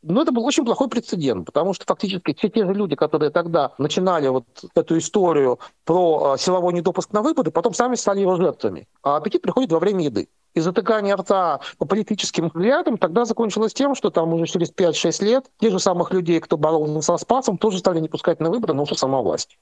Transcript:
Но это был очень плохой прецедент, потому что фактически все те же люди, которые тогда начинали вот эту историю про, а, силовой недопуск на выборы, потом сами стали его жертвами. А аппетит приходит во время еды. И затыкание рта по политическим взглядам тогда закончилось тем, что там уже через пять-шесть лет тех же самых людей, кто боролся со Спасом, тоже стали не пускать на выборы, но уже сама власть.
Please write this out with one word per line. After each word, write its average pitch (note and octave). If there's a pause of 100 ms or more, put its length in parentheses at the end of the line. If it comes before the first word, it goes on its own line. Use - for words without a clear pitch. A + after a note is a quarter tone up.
Но F3+
это D#4+
был A#3
очень C#4+
плохой A3+
прецедент, C3+
потому F3
что -
фактически F#3+
все G#3
те G#3
же F3+
люди, G3
которые D3+
тогда E3
начинали D#3+
вот C3 (300)
эту E3
историю D#3+ (260)
про, D#3+
а, C3+
силовой F3+
недопуск F3
на G#3+
выборы, C#4
потом A#3+
сами B3
стали G3+
его F#3+
жертвами. C#3 (140)
А C#3+
аппетит G3
приходит G3+
во D#3+
время F#3
еды. A2 (240)
И -
затыкание G3+
рта F#3 (180)
по E3+
политическим G3
взглядам A#3
тогда F#3+
закончилось A3
тем, C#4
что G3+
там E3
уже E3
через E3
пять-шесть E3
лет A#3+ (140)
тех A3
же F#3
самых F3
людей, F3
кто E3
боролся D3+
со E3+
Спасом, A#3
тоже G3
стали F3
не D#3+
пускать D#3+
на D#3+
выборы, G3+
но C#3
уже -
сама C3
власть. E2